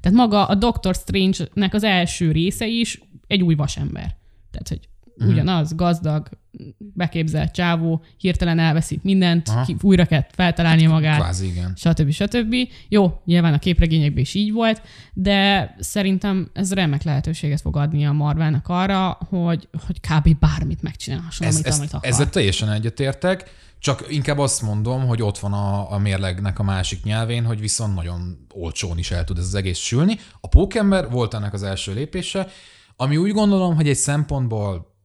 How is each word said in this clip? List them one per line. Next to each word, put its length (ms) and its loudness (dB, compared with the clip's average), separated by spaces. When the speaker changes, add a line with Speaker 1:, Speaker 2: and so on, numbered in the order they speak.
Speaker 1:
Tehát 160 4
maga 280 4
a 100 0
Doctor 400 0
Strange-nek 760 0
az 100 0
első 480 2
része 360 0
is 340 -2
egy 160 0
új 120 4
vasember. 600 -6
Tehát, 160 -12
hogy 120 -8
Speaker 2:
Mhm. 140 2
Speaker 1:
ugyanaz, 460 2
gazdag, 540 0
beképzelt 760 -4
csávó, 500 0
hirtelen 420 0
elveszít 440 0
mindent, 460 2
Speaker 2:
Aha. 160 2
Speaker 1:
ki-, 160 -4
újra 240 6
kell 260 0
feltalálnia 580 4
Speaker 2:
Hát, 40 4
Speaker 1:
magát, 260 2
Speaker 2:
kvázi, 280 -2
igen. 280 -4
Speaker 1:
stb. 360 2
stb. 440 0
Jó, 360 2
nyilván 280 4
a 60 2
képregényekben 640 2
is 100 -4
így 180 0
volt, 300 0
de 680 2
szerintem 720 -2
ez 200 -2
remek 300 0
lehetőséget 580 -2
fog 160 -4
adni 280 0
a 60 2
Marvelnek 560 0
arra, 500 0
hogy, 380 -2
hogy 140 -8
kb. 400 4
bármit 420 2
megcsinálhasson, 680 -8
Speaker 2:
Ez-, 80 2
Speaker 1:
amit, 120 -2
Speaker 2:
ezt-, 120 0
Speaker 1:
amit 140 -6
akar. 160 -4
Speaker 2:
ezzel 200 2
teljesen 420 0
egyetértek, 800 -2
csak 300 -2
inkább 280 -2
azt 240 0
mondom, 460 -2
hogy 140 0
ott 160 -2
van 160 -6
a, 380 -4
a 60 -4
mérlegnek 640 -2
a 40 -2
másik 400 -2
nyelvén, 420 -2
hogy 140 -2
viszont 360 -4
nagyon 580 -8
olcsón 440 -6
is 140 -4
el 120 -2
tud 140 -4
ez 80 -2
az 100 -4
egész 220 -2
sülni. 400 0
A 60 -16
Pókember 640 4
volt 240 -2
ennek 200 -4
az 100 -4
első 300 -6
lépése, 540 -6
ami 220 0
úgy 140 2
gondolom, 440 2
hogy 140 4
egy 60 4
szempontból 960 -2